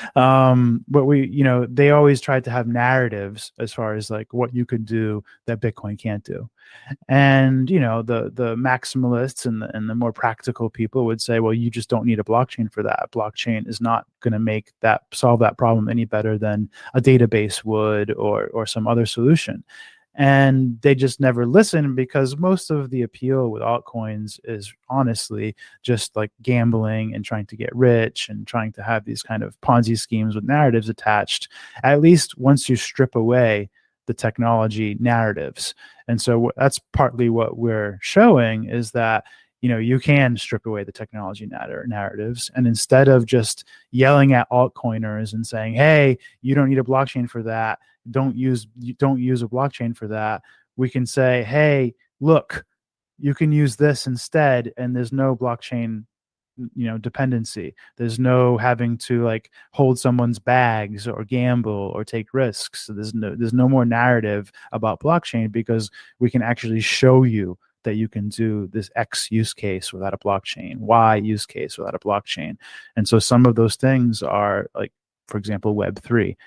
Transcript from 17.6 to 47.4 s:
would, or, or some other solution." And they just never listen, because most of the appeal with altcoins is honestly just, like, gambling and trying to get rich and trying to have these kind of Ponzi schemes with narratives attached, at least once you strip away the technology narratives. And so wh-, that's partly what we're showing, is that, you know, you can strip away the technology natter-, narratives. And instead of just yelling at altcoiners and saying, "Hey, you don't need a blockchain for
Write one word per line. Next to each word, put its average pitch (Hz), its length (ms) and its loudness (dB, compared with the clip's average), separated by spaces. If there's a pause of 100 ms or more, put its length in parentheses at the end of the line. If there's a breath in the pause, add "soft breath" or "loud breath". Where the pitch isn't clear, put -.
would, 107 500 0
or, 104 340 -2
or 110 180 -6
some 113 220 -4
other 117 180 2
solution." - 560 0 (540 loud breath)
And 135 640 4
they 139 140 6
just 131 240 0
never 123 260 2
listen, 147 520 2
because 131 400 -2
most 180 340 -2
of 139 200 -4
the 127 120 -2
appeal 127 480 -2
with 110 120 -8
altcoins 110 840 -6
is 104 280 -12 (160)
honestly 113 680 -2 (260 loud breath)
just, - 340 -2
like, 107 140 -2 (100)
gambling 110 720 0
and 104 100 -10
trying 107 220 -8
to 107 100 -18
get 117 180 -10
rich 117 540 2
and 104 180 -12
trying 110 260 -6
to 107 100 -16
have 110 220 -4
these 113 180 -10
kind 110 200 -6
of - 180 -12
Ponzi 117 380 2
schemes 110 360 -4
with 107 100 -6
narratives 120 440 2
attached, - 600 -4 (340 loud breath)
at 143 180 4
least 165 380 4
once 135 300 2
you 127 80 2
strip - 400 -2
away 113 520 2 (380)
the 117 80 -6
technology 110 840 -2
narratives. 110 760 -2 (320 loud breath)
And 117 140 -2
so 120 260 2
wh-, - 100 -4
that's 135 220 0 (140)
partly 123 360 0
what 113 280 -2
we're 107 440 -4
showing, 120 680 4
is 117 260 -6
that, 113 320 0 (380 soft breath)
you 123 60 0
know, 120 100 0
you 120 200 0
can 135 380 2
strip - 300 -8
away 104 180 -6
the 101 80 -14
technology 104 540 -12
natter-, - 420 -12
narratives. 104 640 -8
And 127 140 -2
instead 131 400 4
of 127 180 6
just - 380 -2 (260 soft breath)
yelling 139 420 6
at 123 180 2
altcoiners 113 840 -2
and 110 120 -6
saying, 113 300 -8
"Hey, 143 440 4 (240 loud breath)
you 135 120 0
don't 139 140 4
need 135 100 2
a 131 60 0
blockchain 131 440 -2
for 117 140 -10